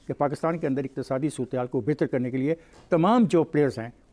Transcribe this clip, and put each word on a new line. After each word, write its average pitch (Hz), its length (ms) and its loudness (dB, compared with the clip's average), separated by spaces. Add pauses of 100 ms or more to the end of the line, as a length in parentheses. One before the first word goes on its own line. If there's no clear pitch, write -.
कि 143 60 -6
पाकिस्तान 147 460 -2
के 156 80 -4
अंदर 135 180 -2
इक्तिसादी 135 460 -4
सूरत 127 240 -8
हाल 127 120 -2
को 131 140 -4
बेहतर 147 260 -2
करने 127 240 -2
के 127 60 -4
लिए 143 200 -2 (340)
तमाम 202 360 4
जो 165 180 4
players 143 340 0
हैं, 117 140 -10 (200)